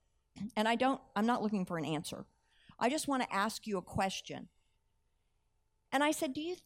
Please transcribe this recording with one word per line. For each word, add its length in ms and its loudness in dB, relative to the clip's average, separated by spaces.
And 100 2
I 100 4
don't, 220 4
I'm 120 2
not 160 2
looking 240 0
for 100 -2
an 80 -2
answer. 400 -4
I 80 4
just 180 -2
wanna 240 0
ask 360 -2
you 100 -2
a 60 -2
question. 680 -4
And 100 4
I 80 4
said, 220 0
"Do 80 -4
you 260 -4